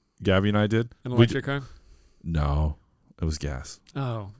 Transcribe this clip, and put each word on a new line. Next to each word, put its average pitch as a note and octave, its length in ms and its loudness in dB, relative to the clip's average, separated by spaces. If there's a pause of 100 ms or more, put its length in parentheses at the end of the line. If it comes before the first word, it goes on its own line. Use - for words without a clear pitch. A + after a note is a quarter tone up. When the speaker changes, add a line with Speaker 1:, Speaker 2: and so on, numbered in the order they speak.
(240)
Speaker 1:
Gabby G2 240 4
and G#2 100 2
I G#2 100 4
did. A2+ 260 0 (100)
Speaker 2:
An B2+ 80 -8
Speaker 1:
We A#2 60 -2
Speaker 2:
electric A#2 260 4
Speaker 1:
d- - 20 -8
Speaker 2:
car? C#3 160 -4 (640)
Speaker 1:
No, D2 540 0 (440)
it E2 40 -4
was D2+ 120 -2
gas. C#2 420 -10 (160)
Speaker 2:
Oh, A2+ 440 -6